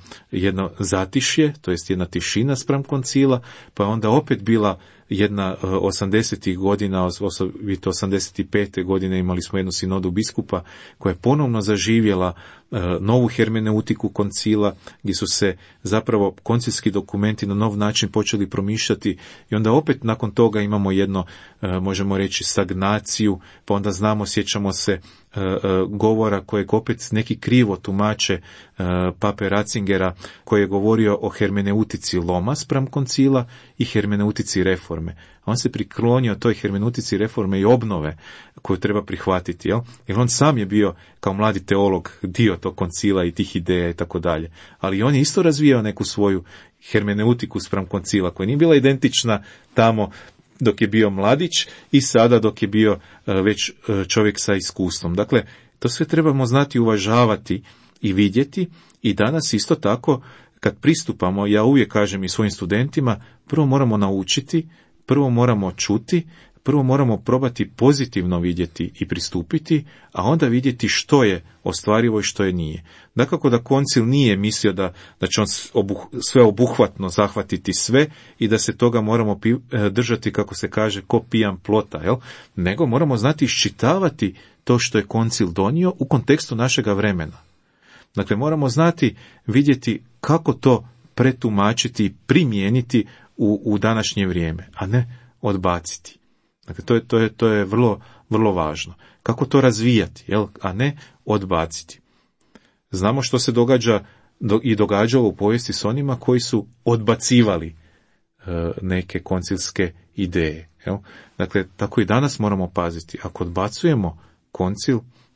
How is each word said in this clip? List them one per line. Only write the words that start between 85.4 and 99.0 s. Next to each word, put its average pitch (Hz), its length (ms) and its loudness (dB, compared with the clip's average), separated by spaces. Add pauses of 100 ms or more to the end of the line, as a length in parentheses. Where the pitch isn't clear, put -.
donio 139 480 0
u 135 60 -4
kontekstu 135 500 0
našega 120 380 0
vremena. 95 440 -2 (800)
Dakle, 101 200 -2
moramo 147 340 0
znati, 151 460 2 (300)
vidjeti 123 560 2 (200)
kako 156 320 2
to 120 360 2 (260)
pretumačiti 117 880 0
i 95 80 -2 (120)
primijeniti 120 800 2 (320)
u, 104 280 0
u 104 120 0
današnje 107 500 0
vrijeme, 82 480 -4
a 98 100 -6
ne 120 340 -2 (220)
odbaciti. 92 760 -4 (500)
Dakle, - 180 -14
to 120 100 2
je, 113 120 -2
to 117 100 2
je, 113 120 2
to 113 180 -2
je 104 180 2
vrlo, 107 340 0 (300)
vrlo 110 220 2
važno. 82 420 -4 (300)